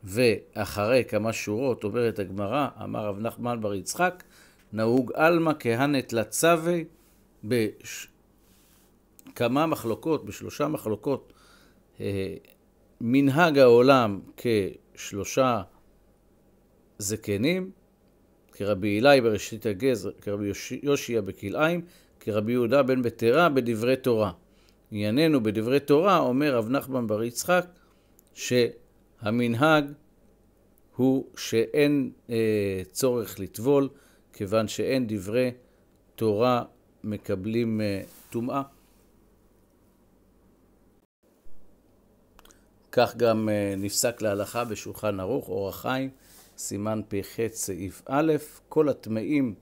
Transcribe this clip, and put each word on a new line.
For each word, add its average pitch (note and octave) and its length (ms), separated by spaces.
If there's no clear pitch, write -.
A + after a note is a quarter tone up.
ואחרי G#2+ 1040
כמה A2 240
שורות A2 520
אומרת A2 340
הגמרא, G2+ 500
אמר G#2+ 220
רב G2 140
נחמן A#2 400
בר G#2 140
יצחק, F3 500
"נהוג A#2 420
עלמא E3 440
כהנת B2+ 540
לצווי", E3 720
בכמה B2+ 320
מחלוקות, C#3+ 580
בשלושה G#2 440
מחלוקות, B2+ 640
אה, G2 340
מנהג C#3 580
העולם A#2+ 600
כשלושה G#2 1300
זקנים, A2 720
כרבי G2+ 480
אלי C#3 200
בראשית A2 460
הגז, G#2 440
כרבי G#2 260
יושי-, G2+ 360
יושיע C#3 380
בכלאיים, A#2+ 600
כרבי G#2+ 320
יהודה B2 300
בן B2+ 200
בתרה A#2+ 460
בדברי B2+ 480
תורה. A2 360
ענייננו A#2+ 520
בדברי A2 380
תורה, E3 380
אומר C3+ 360
רב A2+ 140
נחמן C3 380
בר G#2+ 160
יצחק, F3 440
שהמנהג B2 1600
הוא C3 300
שאין, C#3 760
אה, G#2+ 600
צורך B2 500
לטבול, C3 480
כיוון G#2+ 360
שאין A#2 380
דברי G#2+ 440
תורה A#2 500
מקבלים, G#2+ 760
אה, G2+ 220
טומאה. B2+ 320
כך A#2 200
גם, A2 320
אה, G2+ 300
נפסק G2+ 440
להלכה G#2 420
בשולחן G2+ 560
ערוך, B2+ 280
אור G2 200
החיים, C3 420
סימן A2 500
פ"ח G2 280
סעיף F#2 540
א', D3+ 260
"כל D#3 200
הטמאים A2+ 720